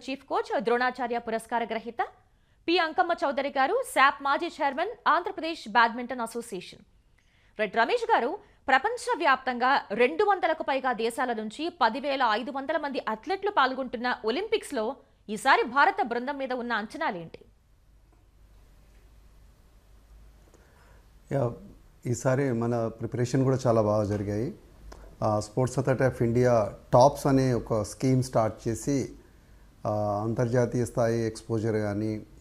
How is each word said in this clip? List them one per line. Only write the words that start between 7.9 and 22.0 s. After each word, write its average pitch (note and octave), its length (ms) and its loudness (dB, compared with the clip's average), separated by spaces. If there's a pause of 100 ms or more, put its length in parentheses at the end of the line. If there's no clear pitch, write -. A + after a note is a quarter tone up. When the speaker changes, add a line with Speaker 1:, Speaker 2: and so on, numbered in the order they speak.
Speaker 1:
గారు, D4 220 0 (300)
ప్రపంచవ్యాప్తంగా C4+ 1120 2 (100)
రెండు B3+ 320 2
వందలకు F4 400 2
పైగా C4 300 -2
దేశాల A#3+ 400 -2
నుంచి A3+ 480 -6
పదివేల C4 480 0
ఐదు A#3 220 -2
వందల C#4 260 -4
మంది C#4+ 320 -6
అథ్లెట్లు F#4+ 420 -4
పాల్గొంటున్న B3+ 640 -2 (100)
ఒలింపిక్స్‌లో C4+ 680 -2 (340)
ఈసారి C4+ 340 2
భారత C#4+ 380 2
బృందం B3+ 360 -4
మీద C4 160 -6
ఉన్న A#3+ 200 -6
అంచనాలేంటి? G#3+ 680 -6 (4000)
Speaker 2:
యా, B2+ 200 0 (540)